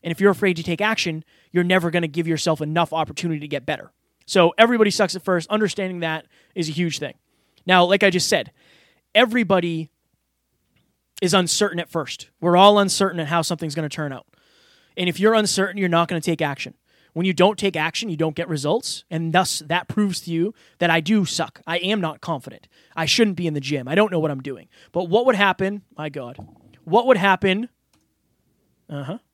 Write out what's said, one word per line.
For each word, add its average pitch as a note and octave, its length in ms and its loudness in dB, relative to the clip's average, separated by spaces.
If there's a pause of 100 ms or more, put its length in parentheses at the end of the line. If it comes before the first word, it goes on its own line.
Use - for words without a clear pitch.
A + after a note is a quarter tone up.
And E3+ 100 -8
if - 100 -8
you're G3 100 6
afraid F#3 260 0
to E3 60 -8
take E3+ 180 -4
action, F3+ 420 -4 (280)
you're F3 140 2
never F3+ 260 2
gonna E3+ 160 0
give D#3+ 200 -4
yourself D#3 340 0
enough D#3 320 -2
opportunity D#3+ 480 -4
to D3+ 60 -12
get C#3 180 -8
better. - 260 -8 (340)
So E3+ 320 4
everybody A3+ 320 6
sucks F#3+ 280 0
at E3+ 60 -10
first. F3+ 260 0
Understanding G3 500 -2
that D#3+ 260 -6 (300)
is D#3+ 140 -4
a - 20 -8
huge E3 280 -2
thing. C#3+ 140 -8 (520)
Now, F3+ 180 6
like F#3+ 200 2
I G3 60 6
just F3 200 0
said, C#3+ 220 -2 (600)
everybody F#3 760 2 (1300)
is F#3 120 0
uncertain F3+ 460 0
at E3 100 -10
first. - 400 -10 (120)
We're F3 160 4
all G3+ 220 8
uncertain F#3+ 400 0
at D3+ 80 -4
how E3 140 0
something's D#3 340 -6
gonna D#3 140 -6
turn D3 240 -8
out. A#2+ 120 -16 (720)
And F3+ 120 0
if E3 100 -6
you're G#3+ 140 4
uncertain, G3 440 0
you're F#3+ 120 0
not E3+ 180 2
gonna E3+ 140 -4
take D#3+ 200 -2
action. C#3+ 320 -4 (400)
When E3+ 140 -2
you F#3 60 0
don't F#3+ 260 4
take G3 160 -2
action, D#3+ 340 -4
you D#3 80 -6
don't D#3+ 180 -2
get E3 140 -6
results. D#3 600 -4
And E3 220 -4
thus, F3+ 340 0
that E3+ 200 -2
proves G#3 340 -2
to E3+ 100 -10
you E3+ 240 -2 (240)
that E3+ 100 2
I E3 100 4
do F#3+ 260 2
suck. - 420 -8
I E3+ 100 -4
am F#3+ 240 -2
not D#3+ 200 -6
confident. - 460 -10 (280)
I D#3+ 100 -4
shouldn't G3+ 320 2
be F3 80 -4
in D#3 80 -2
the D3 80 -2
gym. C3 260 -6
I C#3+ 60 -4
don't G3+ 180 4
know C#3 80 0
what D3+ 120 -2
I'm C3+ 100 -8
doing. B2+ 260 -12 (240)
But F3 180 -4
what A3+ 180 4
would A#3+ 80 4
happen? G3 480 0 (120)
My D3+ 140 -10
God. C3+ 280 -12 (480)
What G#3+ 200 2
would B3+ 120 2
happen? G3 520 0 (1200)
Uh-huh C#3+ 300 -10 (140)